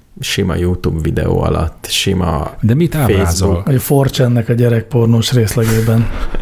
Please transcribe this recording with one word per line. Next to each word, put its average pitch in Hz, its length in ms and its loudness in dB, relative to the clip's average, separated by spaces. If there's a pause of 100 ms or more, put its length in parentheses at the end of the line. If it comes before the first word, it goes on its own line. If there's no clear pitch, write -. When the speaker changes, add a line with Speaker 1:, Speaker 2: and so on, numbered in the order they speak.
(200)
Speaker 1:
Sima 92 340 -2
YouTube 87 480 -2
videó 87 400 0
alatt, 82 480 -2
sima 90 680 -2
Speaker 2:
De 107 140 2
mit 165 200 0
ábrázol? 107 300 2
Speaker 1:
Facebook. 87 420 0
Speaker 3:
Vagy 139 80 2
a 127 60 2
four 135 300 0
chan-nek 120 380 0
a 127 40 2
gyerekpornós 117 800 2
részlegében. 113 760 2 (320)